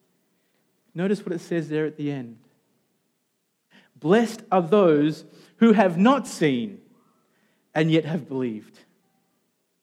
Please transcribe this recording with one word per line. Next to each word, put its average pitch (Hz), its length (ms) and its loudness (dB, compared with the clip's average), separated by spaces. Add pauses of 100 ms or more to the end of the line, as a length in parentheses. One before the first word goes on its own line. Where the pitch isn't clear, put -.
(920)
Notice 196 320 -4
what 180 80 -8
it 170 60 -8
says 165 300 -6
there 156 160 -2
at 151 120 -8
the 147 140 -6
end. 117 260 -12 (1600)
"Blessed 214 560 0
are 185 100 2
those 160 640 2 (320)
who 226 140 6
have 190 260 2
not 247 300 2
seen 120 540 -4 (920)
and 160 160 0
yet 156 160 2
have 147 220 -8
believed." 123 540 -8 (1000)